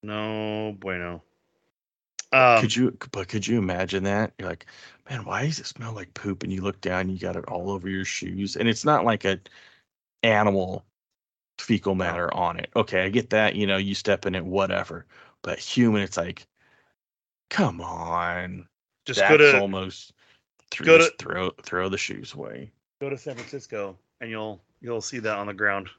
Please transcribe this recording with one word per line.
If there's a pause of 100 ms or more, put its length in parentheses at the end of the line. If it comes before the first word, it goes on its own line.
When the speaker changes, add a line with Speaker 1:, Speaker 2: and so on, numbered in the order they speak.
Speaker 1:
No
bueno. (1080)
Um,
Speaker 2:
Could
you, (160)
but
could
you
imagine
that?
You're
like, (420)
"Man,
why
does
it
smell
like
poop?"
And
you
look
down,
you
got
it
all
over
your
shoes.
And
it's
not
like
a (840)
animal (720)
fecal
Speaker 1:
No.
Speaker 2:
matter
on
it.
Okay,
I
get
that,
you
know,
you
step
in
it,
whatever. (360)
But
human,
it's
like, (1040)
come
on. (380)
Speaker 1:
Just
Speaker 2:
That's
Speaker 1:
go
to,
Speaker 2:
almost (580)
through,
Speaker 1:
go
Speaker 2:
just
Speaker 1:
to
Speaker 2:
throw, (120)
throw
the
shoes
away. (280)
Speaker 1:
go
to
San
Francisco (220)
and
you'll, (180)
you'll
see
that
on
the
ground.